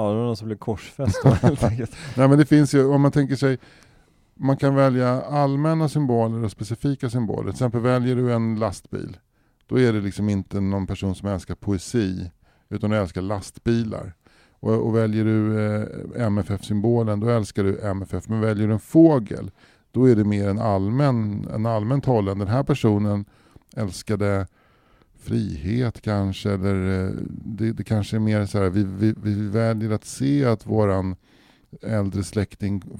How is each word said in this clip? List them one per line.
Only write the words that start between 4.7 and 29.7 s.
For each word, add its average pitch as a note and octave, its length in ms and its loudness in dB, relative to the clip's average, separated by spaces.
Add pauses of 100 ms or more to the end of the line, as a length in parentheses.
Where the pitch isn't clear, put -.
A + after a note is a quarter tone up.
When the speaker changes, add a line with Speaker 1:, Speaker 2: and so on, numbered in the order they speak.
Speaker 2:
välja B2+ 480 4
allmänna D3 680 0
symboler A#2 560 0
och G#2+ 60 -2
specifika B2 600 -4
symboler. G#2+ 320 -2
Till G2+ 80 -4
exempel A#2+ 300 -2
väljer B2 360 0
du B2 160 0
en A2+ 260 -2
lastbil, F#2+ 580 -6 (500)
då A#2+ 140 -2
är A#2+ 120 4
det G#2+ 80 0
liksom G2+ 280 -2
inte G2+ 320 -2
någon G2 260 -2
person F#2+ 280 -4
som G2 140 -6
älskar F#2 260 -6
poesi, F#2 760 -4 (380)
utan G#2 220 -4
du G#2+ 60 2
älskar F#2+ 260 -2
lastbilar. G#2 920 -4 (460)
Och, A2 120 -2 (140)
och A2+ 100 0
väljer G#2+ 280 2
du, G#2+ 400 0 (100)
eh, - 520 -6
M G2+ 120 2
F G2+ 120 -2
F-symbolen, G#2+ 680 0
då A2+ 80 0
älskar A2 360 0
du G2 180 0
M G2 200 -4
F F#2 120 -10
F. F#2 140 -6
Men A2 120 -2
väljer G#2+ 260 0
du G#2 60 2
en G#2+ 80 0
fågel, C#3+ 720 4 (420)
då B2+ 160 4
är A#2 80 8
det G#2 80 4
mer G2+ 240 0
en G2 100 0
allmän, G#2+ 960 0
en A2+ 120 -2
allmänt A#2 380 0
hållen. G2 340 2
Den G2+ 100 -4
här B2+ 140 0
personen G#2 640 0 (520)
älskade G2 720 -2 (720)
frihet G#2+ 840 -4
kanske, G2+ 520 -2
eller, F#2+ 540 0
eh, - 40 -4 (200)
det, A2 420 -6
det G2+ 120 -8
kanske G#2+ 320 -2
är A2 40 0
mer G#2+ 260 2
så G#2 120 -2
här, F#2+ 120 2
vi, G2+ 140 2
vi, G2 320 0
vi G#2 320 -2
väljer A2+ 420 0